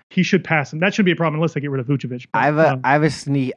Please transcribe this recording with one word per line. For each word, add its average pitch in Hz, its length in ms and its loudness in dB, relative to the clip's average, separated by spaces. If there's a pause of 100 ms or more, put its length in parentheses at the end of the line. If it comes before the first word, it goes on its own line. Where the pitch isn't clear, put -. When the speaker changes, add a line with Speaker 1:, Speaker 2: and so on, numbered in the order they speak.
(100)
Speaker 1:
he 185 120 0
should 180 220 0
pass 151 260 -2
him. 156 100 -10
That 202 120 2
shouldn't 208 140 2
be 170 60 2
a 160 40 0
problem 160 200 -2
unless 160 180 -2
they 139 80 -4
get 143 80 -6
rid 135 100 -4
of 117 60 -6
Vucevic. 123 440 -4
But, 110 100 -2
Speaker 2:
I 123 40 2
have 151 140 2
a, 156 160 4
Speaker 1:
um, 131 100 -6
Speaker 2:
I 131 80 4
have 151 100 4
a 160 60 4
sneak-, 139 480 -2